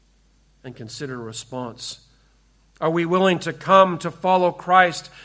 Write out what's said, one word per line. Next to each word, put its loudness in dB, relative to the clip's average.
and -16
consider -12
a -12
response. -12
Are 0
we 0
willing 2
to -8
come 4
to -8
follow 0
Christ, 2